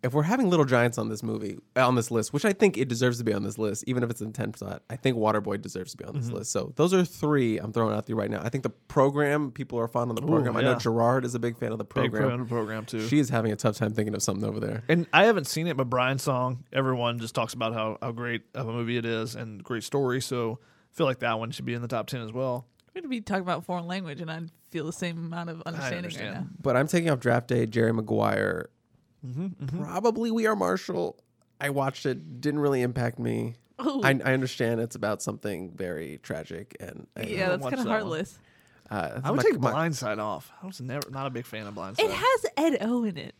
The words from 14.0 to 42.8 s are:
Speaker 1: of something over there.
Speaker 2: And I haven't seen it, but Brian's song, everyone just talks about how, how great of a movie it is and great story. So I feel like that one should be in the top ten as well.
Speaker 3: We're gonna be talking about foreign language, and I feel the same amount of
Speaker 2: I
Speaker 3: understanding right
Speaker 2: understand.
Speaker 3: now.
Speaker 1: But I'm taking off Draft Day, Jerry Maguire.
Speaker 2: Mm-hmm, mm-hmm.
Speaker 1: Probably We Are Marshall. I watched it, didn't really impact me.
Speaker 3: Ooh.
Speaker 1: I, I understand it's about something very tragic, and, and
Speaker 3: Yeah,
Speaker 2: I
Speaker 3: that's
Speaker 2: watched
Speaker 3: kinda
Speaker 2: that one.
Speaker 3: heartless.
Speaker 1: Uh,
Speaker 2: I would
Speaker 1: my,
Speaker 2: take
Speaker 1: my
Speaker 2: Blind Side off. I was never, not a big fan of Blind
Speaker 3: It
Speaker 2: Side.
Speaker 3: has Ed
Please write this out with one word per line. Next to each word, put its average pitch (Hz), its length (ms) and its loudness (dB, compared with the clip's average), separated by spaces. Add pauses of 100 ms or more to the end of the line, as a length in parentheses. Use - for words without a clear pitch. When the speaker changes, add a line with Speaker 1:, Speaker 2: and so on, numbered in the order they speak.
Speaker 1:
of 101 80 -2
something 104 260 -2
over 107 120 -4
there. 110 280 -4
Speaker 2:
And 165 240 2
I 175 140 8
haven't 202 220 4
seen 160 180 -2
it, 170 100 -2
but 131 140 0
Brian's 127 320 2
song, 127 500 0
everyone 123 480 0
just 113 140 -6
talks 113 220 -2
about 113 180 -2
how, 110 260 -2
how 123 120 -6
great 120 320 -4 (100)
of 123 160 -6
a - 20 -4
movie 120 260 -2
it 117 80 -2
is 113 300 -2
and 107 280 -10
great 113 200 -4
story. 131 380 0
So 120 400 -4
I - 340 -20
feel 156 120 2
like 127 120 -2
that 117 200 0
one 113 100 -6
should 131 160 -10
be 120 80 -4
in 120 80 -4
the 120 60 -6
top 113 200 -4
ten 127 140 -6
as 110 100 -10
well. 127 360 -4 (260)
Speaker 3:
We're 370 80 -10
gonna 311 80 -12
be 247 120 -4
talking 196 200 -4
about 175 240 -4
foreign 175 220 -4
language, 170 340 -8
and 160 100 -8
I 160 100 -8 (280)
feel 156 160 -4
the 160 80 -6
same 170 240 -4
amount 170 320 -6
of 165 160 -12
Speaker 2:
I - 40 -6
Speaker 3:
understanding 151 260 -4 (160)
right - 100 -10
Speaker 2:
understand. 104 140 -8
Speaker 3:
now. - 120 -6 (140)
Speaker 1:
But 131 160 2
I'm 143 100 4
taking 170 220 2
off 135 100 2
Draft 120 280 2
Day, 120 180 2
Jerry 113 260 4
Maguire. 107 800 2 (560)
Speaker 2:
Mm-hmm, 131 220 -6
mm-hmm. 151 360 -6
Speaker 1:
Probably 226 460 0
We 226 160 2
Are 220 100 4
Marshall. 180 640 0 (420)
I 143 120 -2
watched 135 340 0
it, 127 340 -4
didn't 147 200 0
really 139 240 4
impact 120 340 0
me. 117 380 -2 (280)
Speaker 3:
Ooh. 277 200 0
Speaker 1:
I, 135 80 6 (120)
I 131 100 4
understand 127 460 0
it's 113 160 -4
about 107 280 -2
something 92 520 -6
very 80 460 -6
tragic, - 580 -10
and, - 360 -14
and - 120 -6
Speaker 3:
Yeah, 190 200 -2
Speaker 2:
I - 20 2
Speaker 3:
that's 180 140 0
Speaker 2:
watched 131 140 -2
Speaker 3:
kinda 254 80 -2
Speaker 2:
that - 40 -2
one. 220 100 2
Speaker 3:
heartless. 175 400 -6 (520)
Speaker 1:
Uh, 98 320 -4
Speaker 2:
I 143 80 0
would 143 60 2
Speaker 1:
my, 127 60 2
Speaker 2:
take 427 160 4
Speaker 1:
my 123 120 4
Speaker 2:
Blind 156 240 0
Side 107 240 -4
off. 107 320 -6 (100)
I 185 60 -14
was 190 140 -14
never, 127 280 -8
not 135 160 -8
a 135 60 -4
big 120 160 -8
fan 107 180 -10
of 104 80 -12
Blind 98 260 -8
Speaker 3:
It 427 100 2
Speaker 2:
Side. - 60 -4
Speaker 3:
has 494 300 2 (120)
Ed 294 240 2